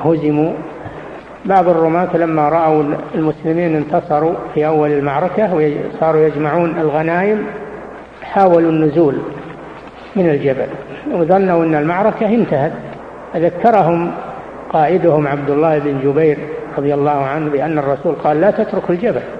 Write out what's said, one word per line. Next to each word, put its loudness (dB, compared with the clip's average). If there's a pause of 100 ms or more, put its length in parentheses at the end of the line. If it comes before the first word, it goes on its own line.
هزموا. 2 (920)
بعض 4
الرماة 2
لما 0
رأوا 2 (300)
المسلمين 0
انتصروا 0 (200)
في 2
أول 2
المعركة 0
وصاروا 2
يجمعون 0
الغنائم، 0 (760)
حاولوا 4
النزول 2 (1000)
من 4
الجبل 0 (460)
وظنوا 2
أن 2
المعركة 0
انتهت. 0 (640)
ذكرهم 2 (600)
قائدهم 4
عبد -2
الله 2
بن -2
جبير 2 (400)
رضي 0
الله 0
عنه -4
بأن -2
الرسول 0
قال: 0
"لا 4
تترك -2
الجبل"، 0 (180)